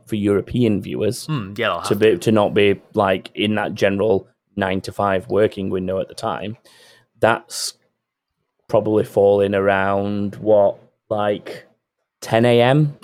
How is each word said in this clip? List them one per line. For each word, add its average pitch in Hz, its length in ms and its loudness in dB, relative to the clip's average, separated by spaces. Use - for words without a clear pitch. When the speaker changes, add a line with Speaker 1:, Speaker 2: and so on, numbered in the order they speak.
Speaker 1:
for - 100 -10
European 101 680 0
viewers 101 460 -6
Speaker 2:
Hmm, 104 300 -8
yeah, 113 140 -2
they'll 85 120 -4
Speaker 1:
to - 60 -6
Speaker 2:
have 101 100 0
Speaker 1:
be, 107 120 4
Speaker 2:
to. 90 80 2
Speaker 1:
to 110 140 0
not 104 220 2
be, 101 260 2
like, 95 400 0
in 104 220 -2
that 95 180 -6
general 98 540 0
nine 95 280 -2
to 101 100 -12
five 98 360 -2
working 98 400 0
window 92 300 -4
at - 80 -6
the - 80 -18
time. 104 420 -8
That's - 560 -2
probably 107 340 2
falling 101 540 2
around, 98 800 -2
what, 104 420 2
like, 104 560 -4
ten 113 240 2
A 120 180 6
M 143 420 2